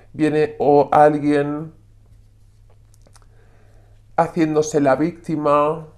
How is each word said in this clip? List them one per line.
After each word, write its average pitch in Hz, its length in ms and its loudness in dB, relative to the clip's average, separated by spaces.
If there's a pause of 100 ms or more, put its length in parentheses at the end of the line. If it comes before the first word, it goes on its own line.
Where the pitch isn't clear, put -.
(140)
viene 151 460 -2
o 143 320 2
alguien 147 840 2 (2500)
haciéndose 156 680 -2
la 135 140 2
víctima. 151 920 -2 (100)